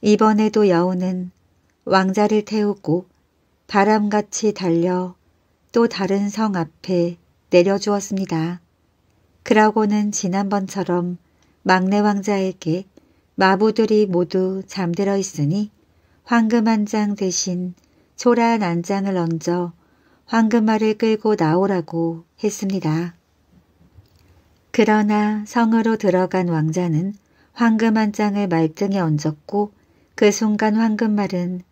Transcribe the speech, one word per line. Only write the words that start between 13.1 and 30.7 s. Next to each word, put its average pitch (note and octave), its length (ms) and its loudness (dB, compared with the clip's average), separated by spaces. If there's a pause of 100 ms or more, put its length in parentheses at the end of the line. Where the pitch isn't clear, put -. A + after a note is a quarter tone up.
마부들이 G#3+ 720 2
모두 F#3 600 -2
잠들어 G3 500 -2
있으니 F#3 540 -2 (540)
황금 A3+ 440 2
한 G#3+ 160 2
장 G#3 300 -2
대신 F3+ 580 -4 (460)
초라한 A#3 460 2
안장을 F#3+ 520 -2
얹어 E3+ 560 -2 (540)
황금알을 A3 720 2
끌고 A3 400 0
나오라고 E3 840 0 (180)
했습니다. F3 720 -4 (1600)
그러나 G#3+ 720 -2
성으로 A3+ 500 -2
들어간 F#3 520 -2
왕자는 E3 680 -2 (380)
황금 A3 440 0
한 G#3+ 160 0
장을 G3+ 360 -2
말등에 E3 500 0
얹었고 D#3+ 760 -2 (440)
그 G#3 160 4
순간 G#3+ 420 0